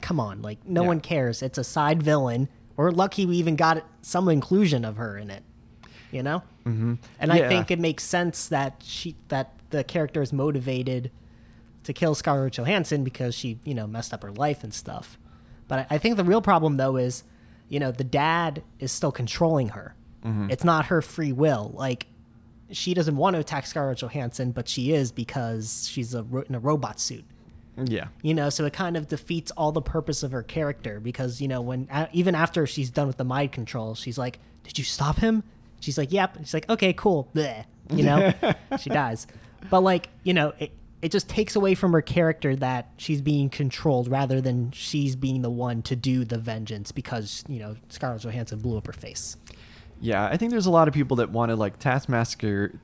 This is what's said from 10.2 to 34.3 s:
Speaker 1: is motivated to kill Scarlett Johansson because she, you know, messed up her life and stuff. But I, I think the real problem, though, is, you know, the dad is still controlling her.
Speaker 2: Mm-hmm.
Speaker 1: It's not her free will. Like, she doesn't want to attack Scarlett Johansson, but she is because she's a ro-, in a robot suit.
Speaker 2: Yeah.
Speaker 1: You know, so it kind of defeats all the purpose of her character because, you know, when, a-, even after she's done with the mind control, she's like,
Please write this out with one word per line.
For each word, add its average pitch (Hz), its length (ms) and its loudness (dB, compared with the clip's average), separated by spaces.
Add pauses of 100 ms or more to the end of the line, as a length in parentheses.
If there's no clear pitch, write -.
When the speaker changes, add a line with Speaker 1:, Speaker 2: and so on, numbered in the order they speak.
Speaker 1:
is 135 140 0
motivated 127 760 0 (720)
to - 100 -6
kill 160 200 2
Scarlett 135 440 2
Johansson 147 460 2
because 123 300 -4
she, 113 300 -6
you 147 100 -4
know, 110 120 -4
messed 113 260 -8
up 110 100 -10
her 101 100 -12
life 139 320 -2
and 107 100 -10
stuff. - 440 -12 (480)
But 135 140 -2 (100)
I, 151 40 0
I 151 40 4
think 226 200 0
the 190 60 4
real 196 180 6
problem, 160 340 4
though, 135 200 2
is, 123 260 -2 (460)
you 139 120 -4
know, 135 100 -2
the 123 140 -2
dad 151 580 0 (180)
is 135 120 -6
still 143 200 -2
controlling 131 580 2
her. - 240 -14 (300)
Speaker 2:
Mm-hmm. 107 260 -2
Speaker 1:
It's 127 140 -2
not 160 220 4
her 170 140 2
free 151 320 -4
will. 127 420 2
Like, 127 320 -4 (640)
she 180 240 -2
doesn't 160 220 2
want 180 180 4
to 160 60 0
attack 143 260 -4
Scarlett 135 360 -2
Johansson, 127 500 -4
but 123 160 -6
she 131 240 0
is 135 200 2
because 113 800 -6
she's 123 240 -6
a 117 80 -4
ro-, 123 260 -4
in 135 60 -4
a 123 40 -4
robot 139 420 -2
suit. - 240 -8 (580)
Speaker 2:
Yeah. 110 240 -2 (160)
Speaker 1:
You 156 120 2
know, 143 160 0
so 151 160 -2
it 143 60 -2
kind 175 240 -4
of 151 120 -6
defeats 156 440 -6
all 151 200 0
the 156 100 -2
purpose 156 400 -4
of 131 100 -4
her 123 100 -4
character 120 580 -6
because, 123 400 -6
you 139 80 -2
know, 127 120 -2
when, 127 300 -6
a-, 151 220 -2
even 175 220 4
after 160 320 2
she's 127 240 -4
done 143 160 0
with 131 100 -4
the 127 80 -4
mind 131 280 -2
control, 110 420 -6
she's 113 240 -10
like, 127 200 -6 (260)